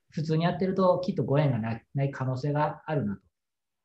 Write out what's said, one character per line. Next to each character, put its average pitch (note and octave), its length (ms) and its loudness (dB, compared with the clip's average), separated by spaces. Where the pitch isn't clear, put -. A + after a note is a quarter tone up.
普 D#3+ 140 -6
通 D#3+ 140 2
に D#3+ 60 2
や F3 80 2
っ F3+ 80 -4
て F#3+ 80 2
る F#3 80 0
と F#3 240 4
き - 140 -4
っ - 20 -6
と C#3+ 80 0
ご C#3 160 2
縁 C#3+ 120 4
が A2+ 80 0
な A2+ 140 -4
い、 A#2 120 -10
な C3+ 80 0
い C#3 80 -2
可 - 140 -6
能 B2+ 100 -2
性 D3 160 -4
が D3+ 340 -2
あ D#3 80 -6
る C3 120 -2
な G2+ 100 -2
と。 - 60 -20